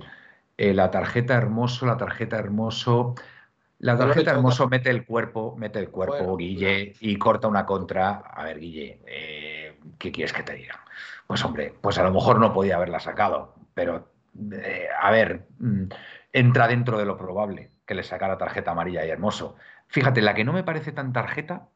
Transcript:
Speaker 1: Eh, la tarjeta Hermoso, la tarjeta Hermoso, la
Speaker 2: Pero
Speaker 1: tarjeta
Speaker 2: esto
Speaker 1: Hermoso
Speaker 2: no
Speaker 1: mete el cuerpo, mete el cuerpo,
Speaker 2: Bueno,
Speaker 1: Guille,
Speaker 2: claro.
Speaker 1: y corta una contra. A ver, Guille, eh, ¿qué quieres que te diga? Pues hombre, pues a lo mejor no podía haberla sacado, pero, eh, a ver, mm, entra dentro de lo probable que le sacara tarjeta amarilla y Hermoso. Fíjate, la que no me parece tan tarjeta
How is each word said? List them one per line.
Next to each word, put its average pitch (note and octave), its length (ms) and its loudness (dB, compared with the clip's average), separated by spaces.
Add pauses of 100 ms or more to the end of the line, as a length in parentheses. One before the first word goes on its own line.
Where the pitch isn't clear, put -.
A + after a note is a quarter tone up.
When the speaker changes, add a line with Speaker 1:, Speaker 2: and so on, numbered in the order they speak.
(580)
Speaker 1:
Eh, G2+ 180 4
la F#2 160 4
tarjeta A#2+ 420 0
Hermoso, A#2+ 540 2
la A#2 100 2
tarjeta G#2+ 400 -4
Hermoso, A2+ 800 0 (640)
la A#2+ 140 2
Speaker 2:
Pero B2+ 160 4
Speaker 1:
tarjeta D#3 200 4
Speaker 2:
esto C3+ 80 4
Speaker 1:
Hermoso B2+ 280 4
Speaker 2:
no B2 40 2
Speaker 1:
mete B2+ 220 2
el A#2+ 160 0
cuerpo, A2+ 500 -4
mete G#2+ 220 -6
el F2+ 100 -4
cuerpo, F#2+ 280 -4
Speaker 2:
Bueno, F#2 200 -2
Speaker 1:
Guille, F#2+ 540 -2
Speaker 2:
claro. - 60 -20 (140)
Speaker 1:
y G2+ 60 0
corta G#2+ 300 4
una G2 180 2
contra. F#2+ 460 0
A G2+ 320 -10
ver, D#2 160 -8
Guille, D#2 480 -12
eh, D2+ 720 -12 (180)
¿qué - 140 -8
quieres D#2 220 -6
que - 100 -6
te - 100 -10
diga? - 260 -16 (460)
Pues - 180 -2
hombre, D2 380 -4
pues G2+ 160 0
a F2+ 60 4
lo F#2 100 4
mejor A2 260 6
no G#2 140 6
podía F#2+ 220 2
haberla E2+ 240 -2
sacado, - 560 -2 (180)
pero, E2+ 360 -4 (420)
eh, - 360 -8 (140)
a G2 100 2
ver, G#2 360 2 (120)
mm, G2+ 240 0 (500)
entra B2 340 6
dentro A#2+ 300 0
de G#2 80 0
lo F#2+ 120 -2
probable F#2+ 540 -6 (140)
que G2 100 -6
le F2+ 80 -4
sacara F#2+ 340 -4
tarjeta F2 340 -4
amarilla E2+ 340 -2
y D#2+ 60 -2
Hermoso. E2 440 -4 (320)
Fíjate, B2+ 340 4
la G#2 140 4
que G#2+ 80 2
no C3+ 80 0
me F#3 140 0
parece D#3 260 -6
tan C3 220 -6
tarjeta C3+ 640 -6